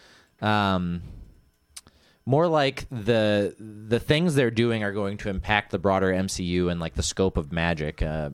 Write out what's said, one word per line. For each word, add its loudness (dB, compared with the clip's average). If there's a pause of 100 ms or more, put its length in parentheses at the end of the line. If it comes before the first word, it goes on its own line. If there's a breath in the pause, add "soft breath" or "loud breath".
(400 soft breath)
um, 2 (1200 loud breath)
more 4
like 0
the, 2
the -4
things 0
they're 4
doing 0
are -4
going -4
to -6
impact 0
the -2
broader 2
M 0
C -6
U 0
and, -2
like, -6
the -2
scope 0
of -4
magic. -2
Uh, -4